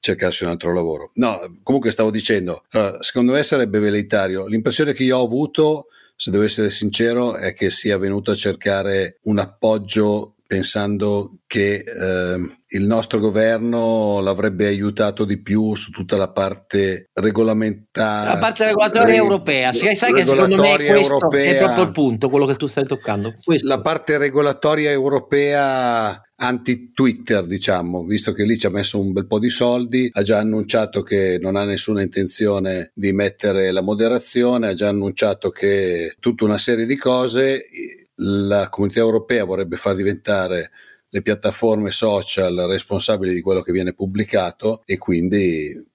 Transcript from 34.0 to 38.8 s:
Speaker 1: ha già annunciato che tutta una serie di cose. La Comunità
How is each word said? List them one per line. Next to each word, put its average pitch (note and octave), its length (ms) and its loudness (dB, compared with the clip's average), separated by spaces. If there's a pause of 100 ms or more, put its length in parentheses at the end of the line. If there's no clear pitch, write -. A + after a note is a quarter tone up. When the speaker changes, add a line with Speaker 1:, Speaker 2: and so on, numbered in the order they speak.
Speaker 1:
ha F#2+ 60 -2
già G2+ 140 0
annunciato G2+ 600 -2
che F2+ 680 -2
tutta A#2 260 0
una G#2 140 2
serie A2+ 280 0
di C3 100 0
cose. B2+ 720 0 (560)
La G2 460 0
Comunità G2+ 320 -2